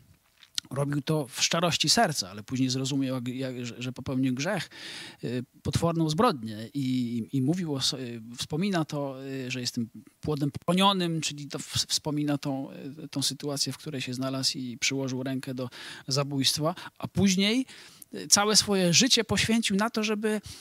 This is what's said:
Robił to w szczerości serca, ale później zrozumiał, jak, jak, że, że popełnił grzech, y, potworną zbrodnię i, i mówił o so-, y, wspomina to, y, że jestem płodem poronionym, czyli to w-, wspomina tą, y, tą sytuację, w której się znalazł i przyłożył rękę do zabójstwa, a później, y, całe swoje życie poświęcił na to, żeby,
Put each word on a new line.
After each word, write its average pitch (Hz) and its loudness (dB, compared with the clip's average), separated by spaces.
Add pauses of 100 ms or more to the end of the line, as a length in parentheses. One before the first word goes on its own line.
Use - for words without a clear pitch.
(680)
Robił 143 0
to 156 0
w - -4
szczerości 170 2
serca, 165 2
ale 208 -12
później 131 0
zrozumiał, 131 0
jak, 123 -4
jak, 127 -4
że, 113 -8
że 127 -4
popełnił 131 0
grzech, 160 -2 (540)
y, 127 -2 (180)
potworną 165 2
zbrodnię 117 0
i, 127 0
i 135 2
mówił 156 2
o 131 -4
so-, 127 0
y, 120 -8 (160)
wspomina 170 0
to, 135 -6
y, 135 -6
że 127 -4
jestem 120 -4 (320)
płodem 147 0
poronionym, 180 2
czyli 147 -6
to 147 -6
w-, - -4
wspomina 147 0
tą, 135 -4 (320)
y, 147 -12
tą 139 -4
sytuację, 139 -2
w - -10
której 143 -8
się 127 -6
znalazł 131 -2
i 123 -8
przyłożył 131 -2
rękę 135 -6
do 127 -4 (380)
zabójstwa, 143 0 (220)
a - -8
później, 202 4 (480)
y, 202 -10
całe 208 6
swoje 190 4
życie 233 6
poświęcił 220 2
na 214 2
to, 220 -2
żeby, 214 0 (200)